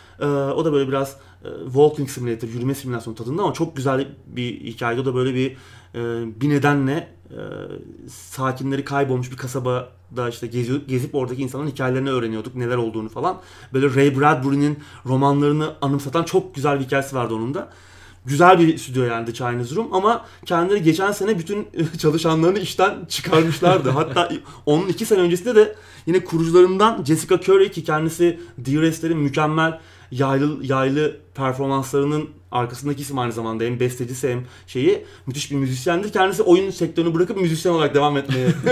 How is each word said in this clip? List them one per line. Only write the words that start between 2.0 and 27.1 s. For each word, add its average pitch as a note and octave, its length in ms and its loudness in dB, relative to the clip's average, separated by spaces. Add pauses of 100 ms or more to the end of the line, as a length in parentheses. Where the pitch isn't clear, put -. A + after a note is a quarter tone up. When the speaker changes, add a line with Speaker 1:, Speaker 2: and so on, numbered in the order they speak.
Speaker 1:
simulator, A#2+ 380 -6
yürüme B2 260 -4
simülasyonu A#2 420 -8
tadında C3+ 260 -6
ama D#3 100 0
çok D#3+ 240 -6
güzel C3+ 320 0 (180)
bir A#2+ 340 -8
hikayeydi. A#2 420 -6
O - 20 -2
da B2+ 100 -2
böyle B2+ 200 0
bir, C3 160 0 (440)
e, A#2 460 -6
bir C#3+ 80 0
nedenle, C#3+ 600 2 (220)
e, - 80 -16 (720)
sakinleri C3+ 760 -6
kaybolmuş C3 480 -2
bir - 40 -16
kasabada B2 920 -6
işte A#2 160 -10
geziyor-, B2 420 -4
gezip C3 260 -4
oradaki B2+ 280 -4
insanların C3 280 -6
hikayelerini C3 400 -2
öğreniyorduk, A#2 440 -4
neler B2 220 -2
olduğunu A2 320 -4
falan. C#3+ 320 -6 (320)
Böyle C3+ 220 2
Ray C#3 260 4
Bradbury'nin C#3+ 580 2 (280)
romanlarını C#3+ 760 2
anımsatan C#3 420 -2
çok F#3 300 0
güzel C#3+ 260 0
bir C3+ 40 -2
hikayesi C3+ 320 -2
vardı A2+ 180 -2
onun A#2 200 -4
da. G3 140 -8 (580)
Güzel E3+ 320 8
bir D#3+ 200 4
stüdyo B2+ 260 -2
yani A#2 220 -4
The A#2 80 -8
Chinese B2 420 -4
Room A#3 180 -4
ama G#3+ 300 2 (220)
kendileri F3+ 360 0
geçen F3 300 2
sene G3+ 260 0
bütün G3+ 300 -6 (140)
<laughs> D#3+ 160 -4
çalışanlarını D#3+ 600 2
işten F#3+ 500 0
çıkarmışlardı. E3 800 2
Speaker 2:
<laughs> - 0 -
Speaker 1:
Hatta D#3 380 0 (380)
onun E3 220 2
iki F3+ 180 -4
sene G3+ 140 4
öncesinde F3+ 340 2
de G#3+ 200 6 (320)
yine F3 180 2
kurucularından F3+ 800 4
Jessica D#3+ 320 2